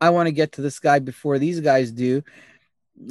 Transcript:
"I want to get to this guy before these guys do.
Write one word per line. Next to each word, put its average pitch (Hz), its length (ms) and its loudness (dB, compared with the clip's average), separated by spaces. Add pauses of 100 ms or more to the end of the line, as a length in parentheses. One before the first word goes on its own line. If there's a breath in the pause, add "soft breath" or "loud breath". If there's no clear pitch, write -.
"I 165 80 4
want 170 200 2
to 156 40 0
get 151 200 -2
to 139 100 -10
this 143 160 -6
guy 143 220 2
before 135 380 -4
these 165 220 -2
guys 131 320 2
do. 127 300 -2 (880 soft breath)